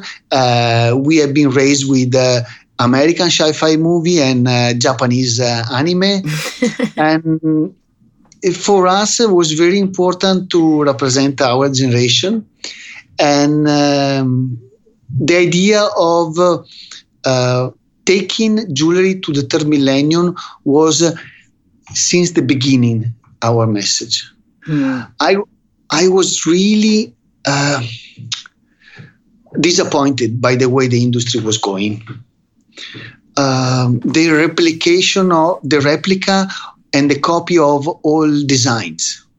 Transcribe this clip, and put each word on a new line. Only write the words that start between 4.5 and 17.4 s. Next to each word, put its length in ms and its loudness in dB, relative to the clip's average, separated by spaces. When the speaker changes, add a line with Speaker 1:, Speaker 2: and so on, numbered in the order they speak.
Speaker 1:
Japanese, 680 -2
uh, 320 -2
anime. 480 0
Speaker 2:
<laughs> 400 -4
Speaker 1:
And 760 0
for 320 2
us, 340 0
it 100 2
was 220 2
very 260 2
important 720 0
to 320 2
represent 580 0
our 300 2
generation. 760 0
And, 480 2
um, 920 0
the 280 0
idea 600 2
of, 420 0
uh, 240 2
uh, 460 0